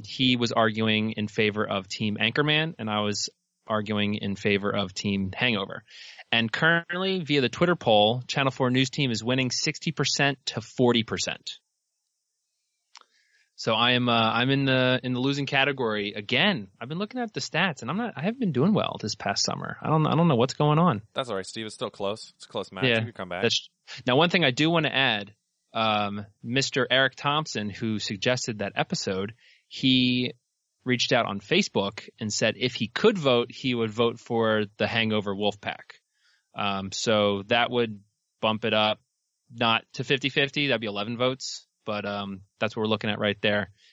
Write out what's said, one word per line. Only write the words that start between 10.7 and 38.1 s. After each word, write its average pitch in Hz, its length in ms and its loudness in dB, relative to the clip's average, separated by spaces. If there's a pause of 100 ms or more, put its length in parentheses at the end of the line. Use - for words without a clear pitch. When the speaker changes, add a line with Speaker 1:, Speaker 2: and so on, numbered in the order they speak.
Speaker 1:
percent. - 500 -6 (2000)
So - 180 -2
I 120 180 4
am, 123 160 4
uh, 120 40 4
I'm 113 380 4
in 139 160 2
the, 127 360 4
in 127 120 -2
the 123 60 -2
losing 139 260 0
category 127 680 0
again. 120 540 0 (120)
I've 117 80 -10
been 160 100 -8
looking 208 220 -8
at 233 140 -6
the 143 60 -6
stats, 160 420 -2
and 117 80 -6
I'm 170 60 -4
not, 233 200 -4
I - 40 -8
haven't 220 180 -4
been 208 140 0
doing 143 200 2
well - 300 0
this 107 140 -8
past - 280 -2
summer. - 380 -6
I - 60 -4
don't, 156 180 4
I 135 80 2
don't 170 140 4
know 139 80 4
what's 120 180 2
going 151 240 4
on. 151 240 2 (100)
Speaker 2:
That's 127 160 -4
all 110 60 -4
right, 95 100 -4
Steve. 113 220 -10
It's 107 80 -12
still 110 160 -6
close. 104 460 -6
It's - 80 -20
a - 40 -20
close - 220 -8
match. 95 140 -4
Speaker 1:
Yeah, 117 160 2
Speaker 2:
You 110 60 -2
can 120 80 -12
come 92 160 -10
back. 90 120 -4
Speaker 1:
that's, - 260 0 (380)
now, 127 80 2
one 165 160 6
thing 175 140 2
I 131 80 4
do 151 180 2
wanna 160 200 2
add, 107 440 -2 (400)
um, 104 500 0 (160)
Mister 127 480 -2
Eric 131 280 2
Thompson, 143 520 -2
who 107 300 -4
suggested 117 640 -4
that 98 160 -6
episode, 101 580 -4 (320)
he 127 680 2 (500)
reached 123 280 0
out 117 140 4
on 98 140 -6
Facebook - 680 -2 (120)
and 107 120 -4
said 113 260 0
if 123 180 -2
he 117 100 -4
could 214 320 2
vote, 120 320 2
he 127 240 -4
would 113 160 0
vote 117 300 0
for 110 460 0 (100)
the 107 100 0
Hangover 107 480 0
Wolfpack. 101 640 -4 (560)
Um, 98 380 -4
so 104 560 2
that 120 240 2
would 117 260 -2 (420)